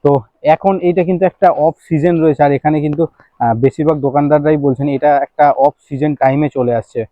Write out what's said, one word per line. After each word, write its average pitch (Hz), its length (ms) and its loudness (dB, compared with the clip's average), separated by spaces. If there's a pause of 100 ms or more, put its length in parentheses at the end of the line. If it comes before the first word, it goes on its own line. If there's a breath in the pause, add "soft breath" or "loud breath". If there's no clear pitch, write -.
তো 143 80 -4 (300)
এখন 185 460 0
এইটা 175 160 0
কিন্তু 180 280 -2
একটা - 160 0 (180)
অফ 160 80 0 (140)
সিজন 165 360 0
রয়েছে, 156 220 2
আর 143 120 2
এখানে 151 280 -2
কিন্তু, 151 180 -2 (400 soft breath)
আহ, 117 100 0 (100)
বেশিরভাগ 151 340 0 (100)
দোকানদাররাই 147 500 2
বলছেন 139 300 -2 (100)
এটা 147 140 2 (140)
একটা 147 260 2 (140)
অফ 147 80 2 (120)
সিজন 143 360 -4
টাইমে 139 340 0
চলে 123 240 0
আসছে। 110 320 -8